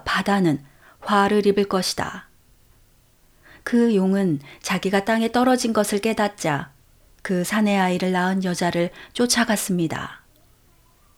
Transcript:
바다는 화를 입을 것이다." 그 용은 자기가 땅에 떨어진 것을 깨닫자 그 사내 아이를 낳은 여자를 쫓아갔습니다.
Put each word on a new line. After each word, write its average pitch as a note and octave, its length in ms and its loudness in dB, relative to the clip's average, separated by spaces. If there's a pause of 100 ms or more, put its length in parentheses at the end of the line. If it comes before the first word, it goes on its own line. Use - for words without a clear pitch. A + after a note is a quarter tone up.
바다는 F#3+ 580 0 (380)
화를 G3+ 460 2
입을 G3+ 180 4
것이다." - 640 -4 (1300)
그 A#3 320 2
용은 F#3+ 460 2 (220)
자기가 F#3+ 420 -2
땅에 A3+ 260 0
떨어진 B3 420 2
것을 G#3 260 0
깨닫자 G#3 760 -2 (500)
그 F3+ 220 -2
사내 G#3 320 0
아이를 F#3 360 0
낳은 F#3 320 0
여자를 F3 460 -2 (220)
쫓아갔습니다. G#3 1080 -2 (960)